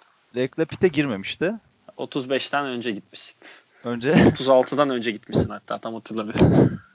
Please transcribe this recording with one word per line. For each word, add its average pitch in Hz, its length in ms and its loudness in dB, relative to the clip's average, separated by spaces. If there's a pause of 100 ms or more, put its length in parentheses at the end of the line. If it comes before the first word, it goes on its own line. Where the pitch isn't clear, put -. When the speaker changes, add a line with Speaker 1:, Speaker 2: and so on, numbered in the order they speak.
(360)
Speaker 1:
Leclerc 131 320 -2
pite - 200 0
girmemişti. 147 680 -2 (420)
Speaker 2:
Otuz 131 340 -6
beşten 139 360 -2
önce 120 240 -6
gitmişsin. - 460 -12 (480)
Speaker 1:
Önce? 123 400 2
<laughs> 175 80 6
Speaker 2:
Otuz 135 160 -4
altıdan 135 420 4
önce 117 200 -2
gitmişsin - 380 -4
hatta 104 300 -10
tam 113 160 -8
hatırlamıyorum. - 840 2 (160)